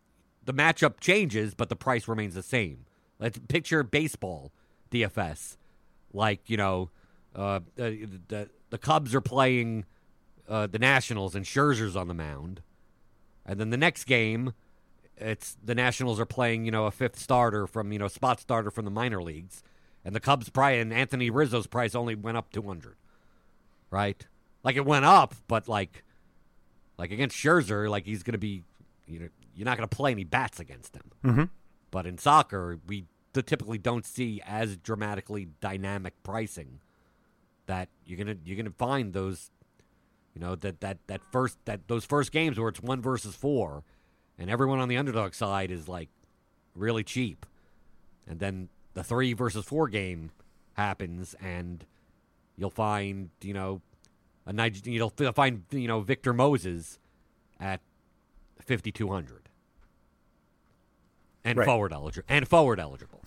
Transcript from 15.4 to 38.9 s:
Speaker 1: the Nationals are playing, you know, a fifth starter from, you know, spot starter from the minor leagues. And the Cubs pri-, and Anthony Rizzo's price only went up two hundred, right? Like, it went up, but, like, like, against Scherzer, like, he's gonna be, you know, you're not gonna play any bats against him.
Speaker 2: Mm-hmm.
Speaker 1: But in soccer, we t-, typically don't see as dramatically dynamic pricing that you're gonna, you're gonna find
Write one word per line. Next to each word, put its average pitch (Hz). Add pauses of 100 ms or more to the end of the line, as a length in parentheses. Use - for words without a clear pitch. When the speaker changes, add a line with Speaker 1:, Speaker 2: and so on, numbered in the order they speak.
Speaker 1:
the 113
Nationals 123
are 113
playing, 113
you 113
know, 110
a 104
fifth -
starter 117
from, 104
you 107
know, 101
spot 127
starter 113
from 110
the 101
minor 107
leagues. 85 (420)
And 98
the 104
Cubs 135
pri-, 135
and 117
Anthony 123
Rizzo's 120
price 120
only 120
went 110
up -
two -
hundred, 92 (920)
right? 101 (360)
Like, 127
it 139
went 139
up, 165 (140)
but, 113
like, 104 (920)
like, 87
against 117
Scherzer, 107
like, 104
he's 104
gonna 117
be, 95 (420)
you 82
know, 85 (260)
you're 95
not 123
gonna 113
play 139
any 101
bats 110
against -
him. - (140)
Speaker 2:
Mm-hmm. 113 (460)
Speaker 1:
But 92
in 90
soccer, 101
we 98 (260)
t-, 135
typically 113
don't 120
see 113
as 107
dramatically 104 (120)
dynamic 98
pricing 85 (880)
that 92 (160)
you're 87
gonna, 104
you're 92
gonna 107
find 123